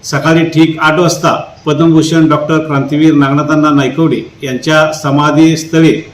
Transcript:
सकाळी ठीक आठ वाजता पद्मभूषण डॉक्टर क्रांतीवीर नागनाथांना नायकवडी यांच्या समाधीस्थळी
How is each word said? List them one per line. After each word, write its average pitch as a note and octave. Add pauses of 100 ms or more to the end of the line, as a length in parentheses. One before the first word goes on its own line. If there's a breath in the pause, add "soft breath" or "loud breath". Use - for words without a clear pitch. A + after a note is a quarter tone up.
सकाळी D#3+
ठीक D#3+
आठ D#3
वाजता - (220)
पद्मभूषण D#3
डॉक्टर D#3
क्रांतीवीर D3
नागनाथांना D3
नायकवडी C#3 (220)
यांच्या D#3
समाधीस्थळी D3+ (120)